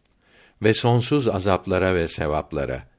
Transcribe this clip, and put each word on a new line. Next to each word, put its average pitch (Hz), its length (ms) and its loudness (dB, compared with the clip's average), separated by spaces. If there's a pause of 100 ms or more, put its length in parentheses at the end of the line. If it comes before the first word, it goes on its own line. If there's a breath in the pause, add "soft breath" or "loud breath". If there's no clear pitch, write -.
(640 soft breath)
ve 110 120 4
sonsuz 120 540 0
azaplara 92 680 0
ve 85 140 0
sevaplara 73 760 -4 (160)